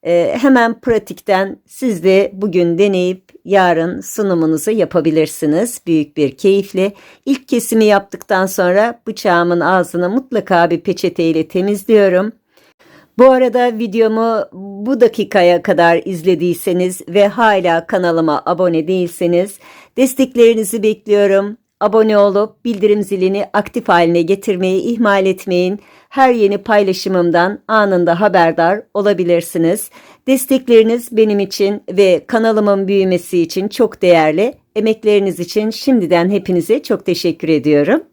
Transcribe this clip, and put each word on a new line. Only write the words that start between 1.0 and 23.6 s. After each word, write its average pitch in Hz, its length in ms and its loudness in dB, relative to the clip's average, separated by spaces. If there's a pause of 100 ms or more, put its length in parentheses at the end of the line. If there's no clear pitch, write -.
siz 202 380 -6
de 190 300 2
bugün 180 440 -2
deneyip 185 460 0 (220)
yarın 175 560 0
sunumunuzu 170 720 -2
yapabilirsiniz. 160 1160 -2
Büyük 156 300 -2
bir 143 200 -2
keyifle. 196 560 -2 (320)
İlk 269 220 -4
kesimi 233 380 0
yaptıktan 202 600 0
sonra 190 600 0
bıçağımın 175 520 0
ağzını 175 500 0
mutlaka 202 600 -2
bir 170 100 -2
peçeteyle 165 680 -2
temizliyorum. 196 840 0 (880)
Bu 254 140 8
arada 247 460 0
videomu 220 680 -2 (400)
bu 247 160 0
dakikaya 175 600 2
kadar 170 440 2
izlediyseniz 180 1040 -2
ve 202 180 2
hala 190 600 0
kanalıma 165 580 0
abone 170 420 -2
değilseniz 180 720 -2 (380)
desteklerinizi 233 840 2
bekliyorum. 202 720 0 (220)
Abone 208 380 2
olup 202 480 0
bildirim 208 380 0
zilini 190 500 -2
aktif 208 360 -4